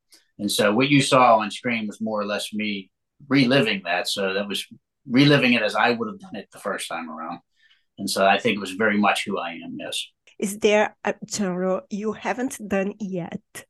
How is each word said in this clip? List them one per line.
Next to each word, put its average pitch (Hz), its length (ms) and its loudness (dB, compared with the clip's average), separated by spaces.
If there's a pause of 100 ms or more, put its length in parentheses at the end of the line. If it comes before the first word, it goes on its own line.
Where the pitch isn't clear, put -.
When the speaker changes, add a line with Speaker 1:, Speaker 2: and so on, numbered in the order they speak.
(400)
Speaker 1:
And 101 120 -2
so 104 220 4
what 135 160 2
you 143 100 6
saw 127 380 6
on 104 140 -4
screen 117 340 -6
was 104 160 -12
more 110 180 -2
or 101 60 -4
less 101 260 -6
me 104 380 -6 (380)
reliving 120 580 2
that. 87 220 -2
So 98 260 -2
that 101 140 -2
was 98 180 -6 (420)
reliving 127 460 6
it 117 80 2
as 104 140 -2
I 113 160 4
would 113 160 -2
have 98 120 -10
done 95 160 -16
it 98 160 -12
the - 60 -20
first 95 300 -6
time 82 240 -10
around. 82 300 -12 (580)
And 98 100 -6
so 98 160 2
I 98 140 6
think 107 180 0
it - 20 -8
was 95 120 -8
very 104 260 0
much 101 280 2
who 98 120 -4
I 82 140 -6
am, - 260 -12
yes. - 260 -8 (360)
Speaker 2:
Is 202 200 -4
there 208 440 4
a 208 120 -2 (160)
genre 185 580 -2
you 208 240 -4
haven't 226 540 -6
done 196 320 -2
yet - 720 -10